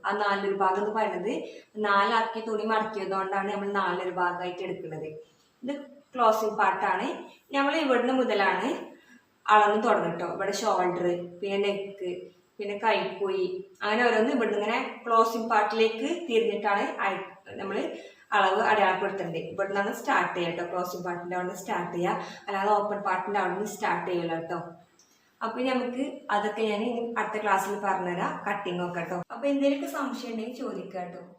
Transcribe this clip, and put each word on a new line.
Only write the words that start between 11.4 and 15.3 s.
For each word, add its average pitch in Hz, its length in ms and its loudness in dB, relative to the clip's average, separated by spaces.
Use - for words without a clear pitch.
നെക്ക്, 196 420 -4
പിന്നെ 208 260 -6
കൈക്കുഴി, 190 600 0
അങ്ങനെ 214 240 2
ഓരോന്ന് 226 280 4
ഇവിടുന്ന് 208 240 2
ഇങ്ങനെ 226 200 0
ക്ലോസിംഗ് 226 460 4